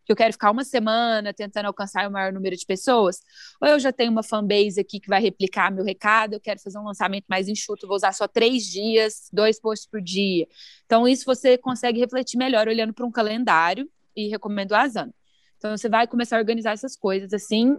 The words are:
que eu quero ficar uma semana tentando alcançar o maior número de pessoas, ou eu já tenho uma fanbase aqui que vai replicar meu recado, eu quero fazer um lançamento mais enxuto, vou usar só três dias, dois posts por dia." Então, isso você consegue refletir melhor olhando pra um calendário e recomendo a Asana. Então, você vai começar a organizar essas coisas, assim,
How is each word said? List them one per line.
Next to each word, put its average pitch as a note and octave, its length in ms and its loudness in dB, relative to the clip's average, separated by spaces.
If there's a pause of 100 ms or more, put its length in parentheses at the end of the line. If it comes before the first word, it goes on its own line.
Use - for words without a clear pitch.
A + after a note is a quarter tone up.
que - 60 2
eu G#3 40 2
quero A3+ 160 4
ficar G#3 200 2
uma B3 120 0
semana A3 680 0
tentando G#3 320 -8
alcançar G3+ 420 -4
o G3+ 40 -6
maior F#3+ 200 -2
número F#3+ 240 -4
de - 120 -12
pessoas, G3 520 2 (400)
ou C4+ 80 2
eu D4 120 6
já C4 120 0
tenho A#3 200 0
uma A3 100 0
fanbase G#3 580 0
aqui G3 200 -4
que - 100 -10
vai G3 100 4
replicar F#3+ 520 0
meu F#3+ 120 -4
recado, G#3+ 500 0
eu G#3+ 60 -8
quero G3+ 200 -8
fazer G3 180 -14
um G#3 80 -12
lançamento G3 420 -4
mais F#3+ 200 -2
enxuto, G#3 400 -6
vou F#3+ 80 -2
usar F#3+ 180 2
só G#3 140 -4
três A#3+ 380 2
dias, A3 680 0
dois G#3+ 260 2
posts G#3+ 300 -6
por G#3+ 120 -6
dia." F#3 460 0 (380)
Então, A#3 220 4
isso C4 180 2
você B3+ 320 4
consegue A#3+ 420 -2
refletir B3 380 -2
melhor A#3+ 300 2
olhando A3 260 -2
pra B3 120 -8
um A#3+ 60 -6
calendário G#3+ 760 0 (260)
e G#3 120 -4
recomendo G#3 460 -4
a G#3+ 100 6
Asana. G#3+ 300 -4 (440)
Então, G#3+ 180 -8
você G#3+ 140 -4
vai A3+ 180 4
começar A#3+ 300 -2
a - 20 2
organizar A3 340 -2
essas C4 220 -10
coisas, G3 380 -4
assim, A3+ 460 2